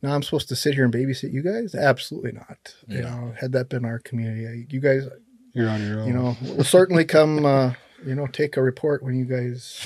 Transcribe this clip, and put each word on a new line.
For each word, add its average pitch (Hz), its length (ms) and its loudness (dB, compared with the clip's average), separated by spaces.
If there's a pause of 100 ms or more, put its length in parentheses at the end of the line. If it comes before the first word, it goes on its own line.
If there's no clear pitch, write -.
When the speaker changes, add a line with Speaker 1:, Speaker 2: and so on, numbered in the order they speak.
Speaker 1:
Now 143 140 0
I'm 143 80 0
supposed - 260 -2
to 127 60 -4
sit 147 180 0
here 139 100 2
and 120 100 4
babysit 127 380 -2
you 139 120 -4
guys? 208 320 -4
Absolutely - 560 0
not. - 440 -20 (120)
You 104 100 -8
Speaker 2:
Yeah. 127 60 -4
Speaker 1:
know, 120 360 -8
had 131 120 -6
that 131 180 0
been 123 160 -4
our 113 140 -6
community, 113 480 -6
I, 117 220 -12
you 135 100 -6
guys 135 280 2 (460)
Speaker 3:
You're 113 160 2
on 107 180 -2
your 107 140 -4
own. 110 60 -2
Speaker 1:
you 123 60 0
know, 123 280 0
we'll - 220 -2
certainly 180 420 6
come, 156 400 4
uh, 135 280 4 (320)
you 131 100 -4
know, 143 120 -4
take 147 300 -2
a 135 60 2
report 139 400 0
when 127 120 -2
you 127 100 0
guys 123 600 -6